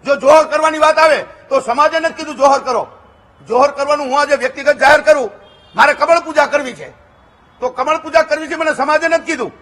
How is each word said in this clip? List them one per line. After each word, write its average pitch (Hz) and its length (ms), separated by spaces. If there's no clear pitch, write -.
જો 277 100
જોહર 294 280
કરવાની 311 340
વાત 311 200
આવે 311 200
તો 269 100
સમાજે 302 400
નથી 320 140
કીધું 302 220
જોહર 277 240
કરો. 220 280
જોહર 254 240
કરવાનું 285 360
હું 262 120
આજે 294 160
વ્યક્તિગત 269 440
જાહેર 294 220
કરું, 294 300
મારે 269 180
કમળ 330 260
પૂજા 302 260
કરવી 269 280
છે, 143 160
તો 254 100
કમળ 269 280
પૂજા 320 240
કરવી 311 260
છે, 330 80
મને 311 180
સમાજે 302 340
નથી 330 180
કીધું. 262 260